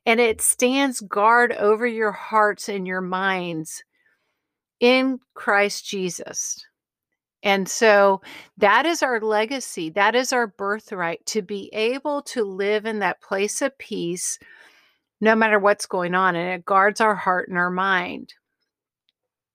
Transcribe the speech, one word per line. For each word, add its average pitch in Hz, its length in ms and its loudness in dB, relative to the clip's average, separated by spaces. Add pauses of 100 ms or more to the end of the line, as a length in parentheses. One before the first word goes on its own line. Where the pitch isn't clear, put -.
and 233 140 4
it 226 200 2
stands 262 600 0
guard 226 540 4
over 214 300 2
your 220 280 0
hearts 208 560 0
and 196 180 -6
your 185 140 -4
minds 180 800 -4 (960)
in 262 400 2 (160)
Christ 202 500 0
Jesus. - 800 -8 (800)
And 196 260 0
so 202 540 4 (360)
that 220 280 4
is 339 160 -2
our 247 180 0
legacy. 214 680 -4
That 202 240 2
is 254 180 0
our 240 140 0
birthright, 196 800 -6
to 214 160 -4
be 196 300 -10
able 269 500 -2
to 240 220 -4
live 202 420 -2
in 214 140 -4
that 180 200 -2
place 202 400 -4
of 277 160 -4
peace 175 640 -6 (840)
no 220 140 6
matter 220 240 4
what's 202 280 2
going 180 280 -4
on, 180 220 2
and 175 140 -4
it 180 140 -8
guards 202 360 2
our 214 160 4
heart 180 320 -2
and 180 100 -4
our 180 120 0
mind. 185 640 -4 (1200)